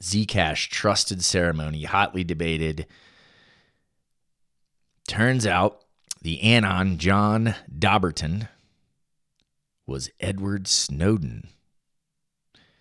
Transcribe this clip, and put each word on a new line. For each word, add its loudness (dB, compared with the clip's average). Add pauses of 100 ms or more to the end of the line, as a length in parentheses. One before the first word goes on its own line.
Zcash 0
trusted 0
ceremony, 0
hotly 0
debated. -2 (2250)
Turns 0
out 0 (360)
the -4
Anon, 2
John 2 (180)
Dobbertin, 0 (1400)
was -10
Edward -4
Snowden. 0 (1300)